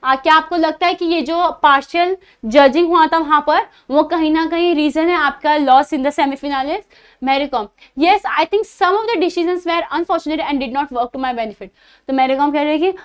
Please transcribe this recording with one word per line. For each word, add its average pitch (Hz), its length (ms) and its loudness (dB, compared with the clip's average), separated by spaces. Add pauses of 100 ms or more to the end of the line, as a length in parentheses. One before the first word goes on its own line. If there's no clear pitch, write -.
आ, 262 120 0
क्या 311 180 2
आपको 311 220 2
लगता 320 320 0
है 370 60 0
कि 359 120 -6
ये 330 160 0
जो 330 300 -2
पार्शियल 330 640 0 (280)
जजिंग 277 420 4
हुआ 320 200 4
था 330 100 0
वहाँ 302 300 0
पर, 311 120 2 (300)
वो 285 140 2
कहीं 320 280 0
ना 320 140 0
कहीं 339 300 0
रीजन 302 340 0
है 349 60 2
आपका 302 400 0
लॉस 277 340 4
in 311 100 -4
the 277 200 -2
semifinals, 277 580 -4 (460)
मैरी 277 240 0
कॉम? 233 200 -4 (320)
"Yes, 359 200 4 (200)
I 320 60 2
think 403 160 -2 (200)
some 370 100 4
of 415 100 0
the 440 160 -2
decisions 349 480 -2
were 339 160 -2 (180)
unfortunate 330 400 -4
and 294 160 -4
did 254 180 -6
not 285 140 -4
work 247 280 -4
to 269 40 -10
my 262 140 -4
benefit।" 220 340 -10 (400)
तो 269 60 -4
मैरी 262 220 2
कॉम 285 160 0
कह 285 100 0
रही 294 100 0
है 320 200 0
कि 370 120 -6